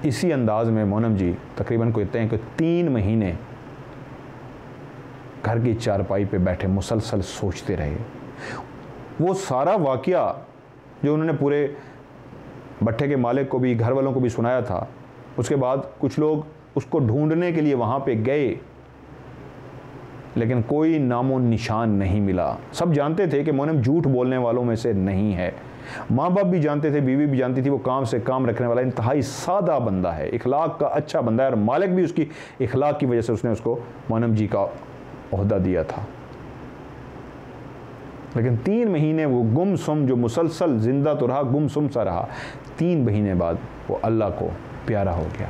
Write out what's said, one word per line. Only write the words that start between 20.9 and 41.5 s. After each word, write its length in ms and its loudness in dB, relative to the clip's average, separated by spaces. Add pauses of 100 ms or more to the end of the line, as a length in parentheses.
नामो 400 2
निशान 500 2
नहीं 320 2
मिला। 360 2 (160)
सब 200 2
जानते 340 2
थे 160 2
कि 80 2
मोनम 300 2
झूठ 260 4
बोलने 300 2
वालों 260 2
में 120 2
से 180 0
नहीं 400 2
है। 360 -4 (420)
माँ 200 4
बाप 140 4
भी 140 2
जानते 320 2
थे, 100 2
बीवी 240 4
भी 120 2
जानती 240 2
थी, 80 2
वो 80 2
काम 260 0
से 160 0
काम 260 0
रखने 220 0
वाला 140 4
इंतहाई 400 0
सादा 580 0
बंदा 320 0
है, 180 -4
इखलाक 520 0
का 60 4
अच्छा 340 0
बंदा 220 2
है, 60 4
और 60 2
मालिक 400 2
भी 80 4
उसकी 240 0 (340)
इखलाक 380 2
की 60 2
वजह 160 2
से 120 0
उसने 180 0
उसको 280 -2 (320)
मोनम 240 2
जी 120 2
का 140 2 (720)
ओहदा 240 2
दिया 260 2
था। 240 -6 (2250)
लेकिन 200 2
तीन 300 2
महीने 380 2
वो 160 4
गुमसुम, 640 2
जो 80 4
मुसलसल 640 2
जिंदा 340 2
तो 120 2
रहा, 180 2
गुमसुम 440 2